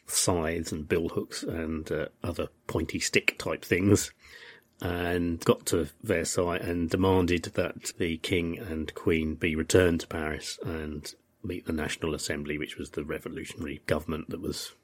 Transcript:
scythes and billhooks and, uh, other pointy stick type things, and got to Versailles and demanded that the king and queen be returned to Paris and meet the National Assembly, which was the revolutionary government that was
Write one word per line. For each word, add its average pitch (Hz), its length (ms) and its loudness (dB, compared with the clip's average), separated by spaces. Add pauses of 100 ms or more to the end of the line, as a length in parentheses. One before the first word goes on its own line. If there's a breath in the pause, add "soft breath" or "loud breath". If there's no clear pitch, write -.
scythes 82 640 0
and 78 160 -6
billhooks - 560 -2
and, 80 480 -4
uh, 76 160 0 (160)
other 82 240 -4 (180)
pointy - 340 -2
stick - 380 2
type 80 260 -4
things, 95 480 6 (680 loud breath)
and 87 640 0
got - 220 2
to 82 240 0 (120)
Versailles 87 560 0
and 85 320 0
demanded 92 540 4 (120)
that - 420 -2
the 82 220 0
king 85 380 0
and 80 380 -6
queen 80 400 2
be 80 200 0
returned 85 440 6
to - 80 -8
Paris 78 560 -6
and 76 500 -6 (300)
meet 92 220 -6
the 82 80 -2
National 76 420 -2
Assembly, 73 420 -4
which - 200 -6
was 71 140 -10
the 76 120 -4
revolutionary - 840 -8
government 78 440 -2
that - 120 -6
was - 300 -6 (120)